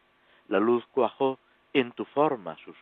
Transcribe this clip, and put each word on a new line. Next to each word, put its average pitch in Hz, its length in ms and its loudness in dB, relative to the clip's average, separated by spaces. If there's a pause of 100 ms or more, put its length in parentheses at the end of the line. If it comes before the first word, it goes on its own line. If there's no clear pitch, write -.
(480)
la 101 120 2
luz 117 300 2
cuajó 131 480 -2 (340)
en 123 200 0
tu 113 120 -10
forma 120 540 -2
sus - 240 -20